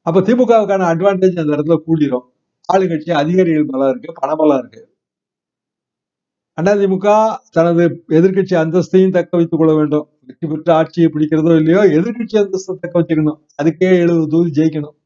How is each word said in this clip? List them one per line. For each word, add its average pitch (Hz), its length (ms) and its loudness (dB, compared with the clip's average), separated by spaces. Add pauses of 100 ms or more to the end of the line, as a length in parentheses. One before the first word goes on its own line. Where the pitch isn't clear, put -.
அப்ப 170 200 0
திமுகவுக்கான 214 600 2
அட்வான்டேஜ் 180 580 0
அந்த 147 160 -2
இடத்துல 156 220 0 (100)
கூடிரும். 143 380 -2 (480)
ஆளுங்கட்சி 175 380 -2
அதிகாரிகள் 160 540 0
பலம் 135 240 -2
இருக்கு, 123 240 -8
பணபலம் 151 440 0
இருக்கு. - 360 -12 (1700)
அதிமுக 202 760 0 (160)
தனது 170 560 0
எதிர்க்கட்சி 185 480 2
அந்தஸ்தையும் 180 560 2
தக்க 175 260 -2
வைத்துக் 170 220 0
கொள்ள 160 140 4
வேண்டும். 151 360 0 (160)
வெற்றி - 220 -8
பெற்று 156 260 -2
ஆட்சியை 160 400 0
பிடிக்கிறதோ 156 420 0
இல்லையோ, 160 460 2
எதிர்க்கட்சி 226 360 -4
அந்தஸ்தை 190 420 -4
தக்க 175 220 -4
வச்சுக்கணும். 151 360 -2 (260)
அதுக்கே 156 140 0
எழுபது 170 500 2
தொகுதி 156 340 0
ஜெயிக்கணும். 156 340 -4 (100)